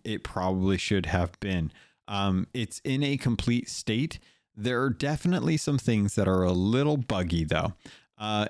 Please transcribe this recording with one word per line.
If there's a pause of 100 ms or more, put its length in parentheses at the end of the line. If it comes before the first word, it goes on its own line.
it
probably
should
have
been. (360)
Um,
it's
in
a
complete
state. (360)
There
are
definitely
some
things
that
are
a
little
buggy,
though. (480)
Uh,